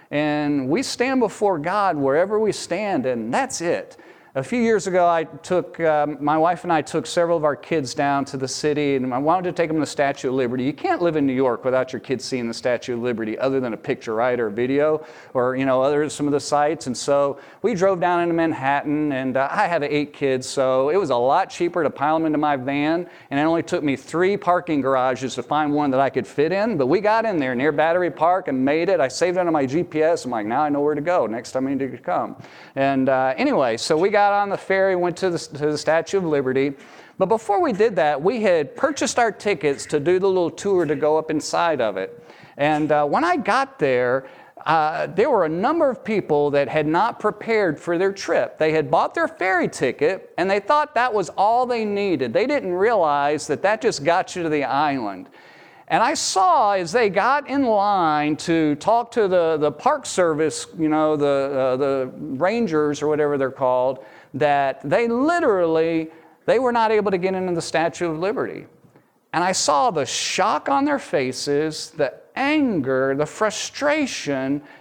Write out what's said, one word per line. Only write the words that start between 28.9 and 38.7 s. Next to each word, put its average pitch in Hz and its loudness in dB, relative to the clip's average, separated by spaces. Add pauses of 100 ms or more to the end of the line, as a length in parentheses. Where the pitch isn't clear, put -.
it. 175 2
I 131 2
saved 180 0
it 175 2
on 165 0
my 143 2
G 143 -2
P 156 -2
S. 160 2
I'm 123 -6
like, 110 -4
"Now 120 -2
I 151 0
know 143 0
where 151 2
to 147 -4
go. 160 0
Next 117 -8
time 131 -2
I 139 -2
need 131 -4
to 123 -12
come." 135 -4 (380)
And, 135 2
uh, 131 2
anyway, 151 2
so - 0
we 190 2
got 202 4
on 202 2
the 180 -4
ferry, 190 0
went 175 -2
to 190 -2
the, 165 -2
to 147 -4
the 147 -2
Statue 165 0
of 185 -2
Liberty. 139 0 (440)
But 190 2
before 359 0
we 311 2
did 208 2
that, 147 2
we 214 0
had 170 2